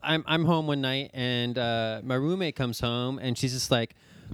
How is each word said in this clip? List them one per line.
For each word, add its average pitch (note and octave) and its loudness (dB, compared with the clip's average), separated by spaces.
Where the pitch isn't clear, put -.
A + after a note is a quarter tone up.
I'm, D#3 0
I'm D#3+ 2
home D#3+ 4
one C#3+ 0
night C3+ -2
and, B2 0
uh, A2+ 0
my C3 -2
roommate D#3+ 0
comes A#2+ -2
home B2 -2
and B2 -2
she's B2+ 0
just B2+ -2
like, A#2 2